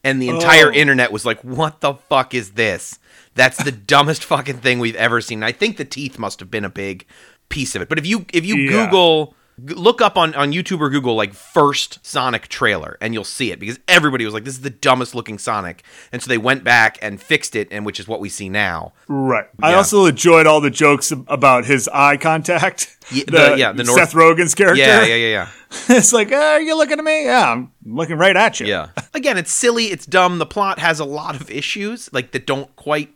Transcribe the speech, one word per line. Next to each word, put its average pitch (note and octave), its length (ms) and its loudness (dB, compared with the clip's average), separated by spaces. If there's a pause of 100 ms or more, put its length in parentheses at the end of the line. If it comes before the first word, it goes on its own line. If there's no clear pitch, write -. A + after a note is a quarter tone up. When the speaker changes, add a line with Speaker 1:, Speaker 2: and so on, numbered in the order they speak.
Speaker 1:
And C3+ 180 0
the B2+ 80 -2
entire D#3+ 420 6
Speaker 2:
Oh. - 20 -6
Speaker 1:
internet C3+ 400 2
was G#2 120 -8
like, A2+ 180 -2
"What D3 400 -6
the C#3+ 120 -2
fuck C3 400 -2
is G#2 180 -6
this? G#2 460 -4 (360)
That's B2+ 280 2
the C#3 100 -2
<laughs> G2+ 200 -6
dumbest D3 320 2
fucking C#3 340 -4
thing B2 220 0
we've A2+ 160 -2
ever A#2 240 0
seen." G#2+ 240 -8
I A#2 80 -2
think G#3 240 -4
the D3 80 -10
teeth C3+ 340 -12
must G#2 220 -8
have F#2 100 -20
been G#2+ 140 -6
a F#2+ 60 -8
big G2 360 -10 (420)
piece - 280 -8
of F#2+ 60 -6
it. E2+ 60 -10
But D#3+ 100 -4
if D3+ 80 -6
you, G3 260 -4
if E3+ 120 0
you G#3 120 -4
Speaker 2:
Yeah. C#3 140 -2 (160)
Speaker 1:
Google, E3 480 2 (300)
g-, D3 100 -12
look F3+ 280 0
up G3+ 140 2
on, D#3+ 180 0
on C#3+ 180 -2
YouTube F3+ 280 -4
or D3 100 0
Google, C3 260 -2
like, G#2 160 -2
first - 760 -2
Sonic B2+ 420 -6
trailer, F2+ 520 -4
and A2+ 140 -6
you'll G#2+ 100 -8
see - 280 -8
it, E2+ 60 -12
because A2 200 -12 (100)
everybody D3+ 360 2
was G#2+ 100 -8
like, G#2+ 100 -10
"This C3 100 -12
is B2+ 60 -16
the C3+ 100 -10
dumbest B2+ 440 0
looking A2 240 -10
Sonic." G2 440 -8 (300)
And B2 100 -10
so - 60 -12
they B2 100 0
went B2 240 -6
back A2+ 400 2
and G2+ 180 -10
fixed - 360 -4
it, G#2 160 -4
and G#2 140 -10
which G#2 120 -10
is F#2+ 80 -14
what G#2+ 140 -8
we G2 80 -10
see G2 200 -12
now. F#2 440 -6 (160)
Speaker 2:
Right. C3 380 -2 (160)
I D#3 100 2
Speaker 1:
Yeah. F3+ 60 4
Speaker 2:
also G3 280 4
enjoyed D#3+ 400 4
all D3+ 140 6
the C#3+ 100 0
jokes C#3+ 400 0
ab-, C3 180 -8
about C3 360 4
his C3 240 0
eye C#3+ 280 2
contact. D#3+ 800 -2 (140)
Speaker 1:
Ye-, C3 140 -4
the, D3 320 6
yeah, A#2+ 160 0
the B2+ 120 -6
North A#2+ 140 4
Speaker 2:
Seth E3+ 160 2
Rogen's E3 400 4
character. F3+ 280 4
Speaker 1:
Yeah, B2 220 6
yeah, A2+ 100 2
yeah, A#2 140 0
yeah. G2+ 200 -2 (200)
Speaker 2:
<laughs> - 280 2
It's - 160 4
like, G#3+ 200 0
"Uh, C4+ 40 2
are D4+ 240 2
you D#4 160 -2
looking D4+ 220 0
at D#4 60 -8
me?" D#4 220 0
"Yeah, A#3+ 260 2
I'm B2+ 200 -6 (120)
looking D3+ 340 -6
right F#3 180 4
at G#3+ 240 2
you." A2+ 60 -6
Speaker 1:
Yeah. F#2 220 -4 (260)
Again, C4+ 240 -2
it's E3+ 140 -6
silly, A#3 340 0
it's F#3 200 -10
dumb. F3+ 320 2
The D#3 80 -4
plot G3 340 -6
has E3 200 0
a D#3 40 -4
lot D3 360 -10
of - 100 -18
issues, G#3 600 -8
like, B2+ 200 -6
that B2+ 140 -8
don't C#3 300 -6
quite D3 400 -6